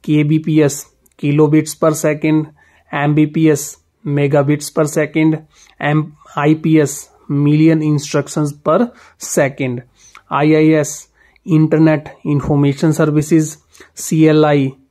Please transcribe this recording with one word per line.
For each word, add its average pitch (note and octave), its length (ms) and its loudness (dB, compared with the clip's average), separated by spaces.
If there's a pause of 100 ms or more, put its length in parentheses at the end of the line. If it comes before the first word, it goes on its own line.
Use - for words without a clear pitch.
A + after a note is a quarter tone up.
K D3+ 220 0
B D#3 160 0
P D#3 240 0
S, - 280 -4 (260)
kilobits D3+ 640 0
per D#3+ 140 2
second. D3+ 600 -2 (380)
M D3 240 -2
B D3+ 120 2
P D#3 220 0
S, - 280 -4 (280)
megabits C#3+ 680 -2
per D#3 120 0
second. D#3 600 -2 (340)
M D3+ 380 -4 (180)
I D3+ 200 0
P D#3 260 2
S, - 280 -6 (200)
million D#3 520 2
instructions D3 720 -4
per E3 400 -2 (260)
second. C3 680 -4 (460)
I D3+ 260 2
I D#3 100 2 (140)
S, - 280 -8 (380)
internet D#3 800 0
information C#3+ 680 0
services. D3+ 640 0 (360)
C D#3 340 0
L D3+ 180 4
I C#3+ 300 0 (160)